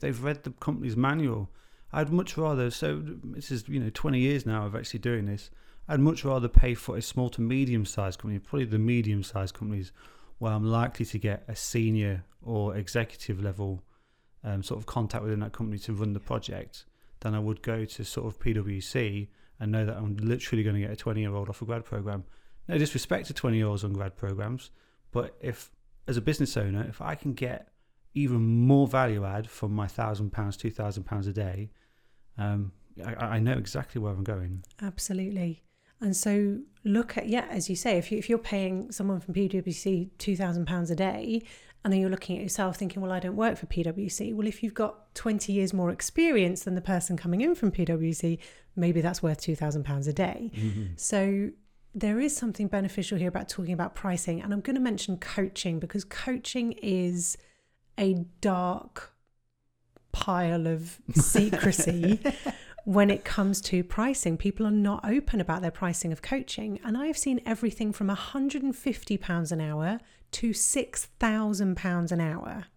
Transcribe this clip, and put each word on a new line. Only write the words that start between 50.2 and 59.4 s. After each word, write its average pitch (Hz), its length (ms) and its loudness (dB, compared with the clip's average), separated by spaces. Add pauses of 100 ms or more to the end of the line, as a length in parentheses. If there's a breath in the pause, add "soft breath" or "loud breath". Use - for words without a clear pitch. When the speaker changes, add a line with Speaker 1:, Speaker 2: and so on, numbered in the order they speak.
Speaker 1:
Mm-hmm. 107 280 -2 (140)
Speaker 2:
So 196 540 2 (440)
there 208 260 2
is 285 160 2
something 208 320 -2
beneficial 196 500 0
here 180 100 2
about - 200 -4
talking 180 240 -4
about 175 240 -2
pricing. 175 440 -2
And 202 120 -4
I'm 202 80 -2
gonna 269 200 0
mention 208 380 0
coaching, 190 640 -2
because 185 240 -4
coaching 247 720 -4
is 180 600 0 (640 soft breath)
a 190 160 4 (260)
dark 180 720 -2 (1000)